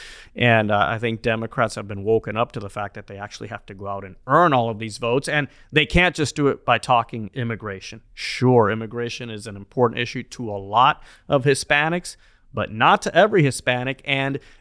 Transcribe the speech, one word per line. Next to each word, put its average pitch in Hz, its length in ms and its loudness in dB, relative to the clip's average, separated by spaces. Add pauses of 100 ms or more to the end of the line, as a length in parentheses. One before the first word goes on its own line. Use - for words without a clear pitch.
(340)
And, 110 360 4
uh, 101 180 4
I 110 100 -4
think 113 220 -4
Democrats 113 540 -2
have 104 140 -10
been 98 160 -10
woken 110 320 0
up 120 160 -2
to 113 80 -10
the 101 100 -12
fact 101 240 -8
that 104 140 -16
they 98 100 -16
actually 104 300 -14
have 104 180 -14
to 104 80 -18
go 98 140 -14
out 98 160 -10
and 95 120 -18 (100)
earn 156 280 6
all 117 160 2
of 104 80 -8
these 110 180 -10
votes. 123 320 -2
And 147 200 -2 (220)
they 151 140 2
can't 175 300 2
just 151 220 -4
do 143 120 2
it - 160 -2
by 120 140 2
talking 117 560 -2
immigration. 110 640 -10 (140)
Sure, 123 560 4
immigration 117 580 -6
is 107 180 -12
an 101 100 -12
important 117 440 -2
issue 120 220 -8
to 117 280 -12
a 101 60 -8
lot 107 460 2 (260)
of 139 160 0
Hispanics, 151 720 -2 (380)
but 104 180 -6
not 143 300 4
to - 120 -4
every 196 280 6
Hispanic. 127 600 -2
And 139 340 -2 (220)